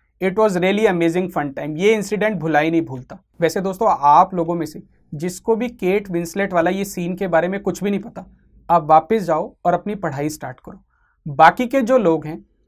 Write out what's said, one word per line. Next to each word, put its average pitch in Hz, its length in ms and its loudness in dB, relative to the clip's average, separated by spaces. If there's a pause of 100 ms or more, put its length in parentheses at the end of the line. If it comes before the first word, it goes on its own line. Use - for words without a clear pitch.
(240)
it 185 120 -2
was 214 220 4
really 202 340 2
amazing 175 460 0
fun 143 180 -2
time। 151 220 -8
ये 202 180 2
इंसिडेंट 208 440 -2
भुला 156 200 0
ही 156 120 2
नहीं 165 120 0
भूलता। 131 360 -14 (220)
वैसे 170 200 0
दोस्तों, 190 400 0
आप 147 340 6
लोगों 170 200 -2
में 165 120 -4
से - 160 -16 (320)
जिसको 180 420 -4
भी 240 120 -4
केट 202 420 -2
विंसलेट 175 420 -4
वाला 175 180 2
ये 190 140 -4
सीन 180 320 -6
के 196 100 -4
बारे 170 220 2
में 196 140 -6
कुछ 180 220 -4
भी 202 60 0
नहीं 196 100 -2
पता, - 260 -14 (440)
आप 170 140 2
वापस 156 380 4
जाओ 165 420 -4
और 175 100 2
अपनी 202 200 -6
पढ़ाई 147 340 -6
स्टार्ट 139 320 -12
करो। - 200 -20 (480)
बाकी 160 380 6
के 269 160 0
जो 254 160 2
लोग 165 280 2
हैं, 156 200 -12 (220)